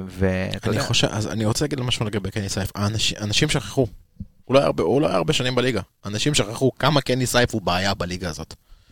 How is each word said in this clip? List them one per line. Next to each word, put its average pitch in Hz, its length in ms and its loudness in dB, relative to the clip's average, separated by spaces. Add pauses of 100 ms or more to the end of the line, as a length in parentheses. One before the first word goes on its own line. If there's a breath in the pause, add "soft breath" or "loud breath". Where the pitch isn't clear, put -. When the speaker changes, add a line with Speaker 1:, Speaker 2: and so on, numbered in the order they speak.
Speaker 1:
ואתה 92 640 -2
Speaker 2:
אני 113 60 0
Speaker 1:
יודע - 120 -2
Speaker 2:
חושב, - 240 2
אז 107 160 -2
אני 110 180 -2
רוצה 117 200 2
להגיד 143 160 -4
משהו 123 240 -2
לגבי 101 260 -4
קני 98 180 -4
סייף. 95 280 -4
האנש-, 104 440 -2
אנשים 107 280 2
שכחו, 131 380 0 (580)
הוא 123 80 -2
לא 135 60 8
היה 156 60 2
הרבה, 143 180 0
הוא 113 180 2
לא 156 60 2
היה - 80 0
הרבה 151 180 0
שנים 127 220 0
בליגה. 120 260 0 (240)
אנשים 104 280 0
שכחו 120 460 2
כמה 139 220 4
קני 127 240 0
סייף 120 280 2
הוא 110 80 0
בעיה 90 320 0
בליגה 90 360 -4
הזאת. 78 240 -10 (380)